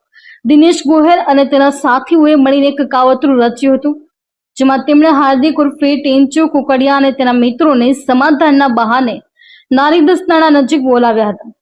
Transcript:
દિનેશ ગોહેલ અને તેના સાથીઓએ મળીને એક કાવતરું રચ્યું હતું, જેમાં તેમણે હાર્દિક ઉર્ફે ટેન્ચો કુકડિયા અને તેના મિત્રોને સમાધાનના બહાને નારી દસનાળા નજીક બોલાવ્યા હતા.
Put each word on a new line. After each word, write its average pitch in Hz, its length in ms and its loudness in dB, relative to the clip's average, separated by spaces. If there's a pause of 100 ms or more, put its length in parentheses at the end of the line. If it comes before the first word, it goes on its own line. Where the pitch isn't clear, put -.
(440)
દિનેશ 302 420 2
ગોહેલ 320 400 2
અને 277 200 2
તેના 277 340 0
સાથીઓએ 302 560 0
મળીને 277 340 0
એક 277 100 -4 (140)
કાવતરું 254 480 0
રચ્યું 262 380 -2
હતું, 294 180 -6 (580)
જેમાં 269 300 0
તેમણે 302 320 2
હાર્દિક 285 460 0
ઉર્ફે 285 320 -2
ટેન્ચો 277 580 0
કુકડિયા 277 480 0
અને 277 160 0
તેના 247 240 -2
મિત્રોને 247 460 0 (180)
સમાધાનના 277 720 0
બહાને 233 360 -2 (560)
નારી 294 380 2
દસનાળા 320 480 0
નજીક 269 320 0
બોલાવ્યા 226 460 0
હતા. 226 280 -20